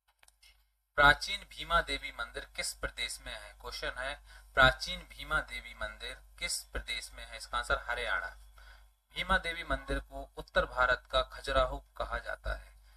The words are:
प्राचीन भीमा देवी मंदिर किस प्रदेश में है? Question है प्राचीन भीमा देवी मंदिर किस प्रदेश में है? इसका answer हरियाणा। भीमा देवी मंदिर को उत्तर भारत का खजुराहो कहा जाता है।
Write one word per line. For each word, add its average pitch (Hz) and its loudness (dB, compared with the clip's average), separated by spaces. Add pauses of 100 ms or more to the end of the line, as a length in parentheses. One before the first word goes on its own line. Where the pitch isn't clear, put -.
(960)
प्राचीन 143 6
भीमा 160 0
देवी 143 -4
मंदिर 120 -8
किस - -6
प्रदेश - -6
में 120 -10
है? 104 -16
Question 131 -8
है 139 -6 (320)
प्राचीन 139 6
भीमा 151 -2
देवी - -10
मंदिर 113 -8 (160)
किस - -4
प्रदेश - -8
में 117 -14
है? 117 -14
इसका 120 -4
answer 131 0
हरियाणा। 110 0 (880)
भीमा 180 2
देवी 170 -4
मंदिर 139 -2
को 135 -10
उत्तर - 2
भारत 123 2
का 131 4
खजुराहो 131 0 (180)
कहा 117 -4
जाता 104 -6
है। - -16 (140)